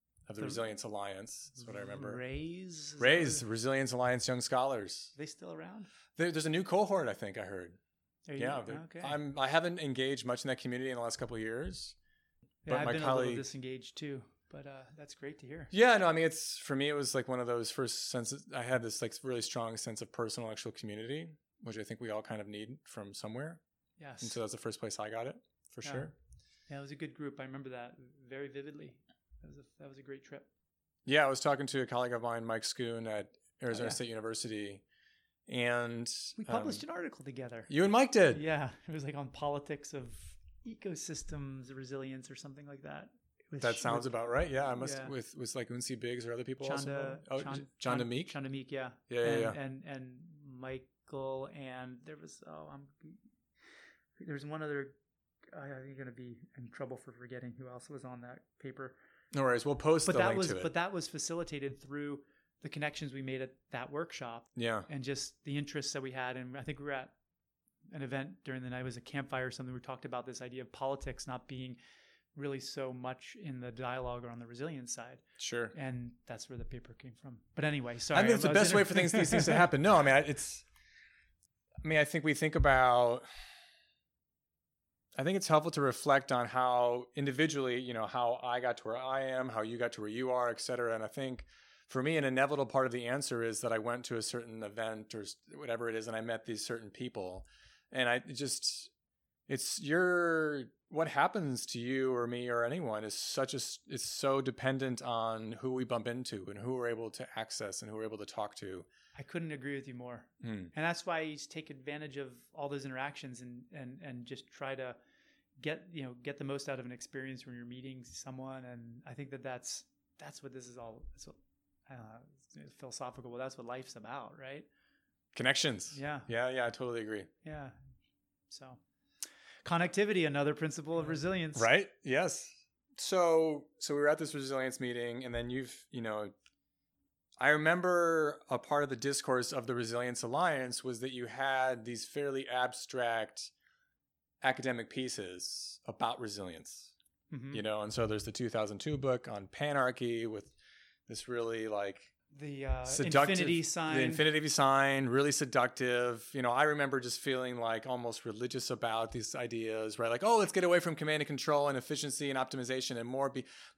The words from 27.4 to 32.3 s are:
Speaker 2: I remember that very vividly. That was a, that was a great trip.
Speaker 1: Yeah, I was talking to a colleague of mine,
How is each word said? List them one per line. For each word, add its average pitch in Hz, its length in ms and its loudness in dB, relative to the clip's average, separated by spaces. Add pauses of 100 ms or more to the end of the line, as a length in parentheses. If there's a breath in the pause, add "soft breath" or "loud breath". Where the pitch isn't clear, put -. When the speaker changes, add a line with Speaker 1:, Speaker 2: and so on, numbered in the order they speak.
Speaker 2:
I - 20 -8
remember 131 280 -10
that 120 260 -12 (320)
very 139 180 -8
vividly. 143 480 -12 (460)
That - 80 -18
was 143 100 -20
a, 143 40 -20 (180)
that 143 80 -16
was 135 100 -20
a 139 60 -20
great 139 180 -12
trip. - 240 -16 (600)
Speaker 1:
Yeah, 143 200 8
I - 20 6
was 135 120 2
talking 139 260 2
to 135 140 0
a 123 60 2
colleague 123 260 0
of 113 100 0
mine, 117 220 -2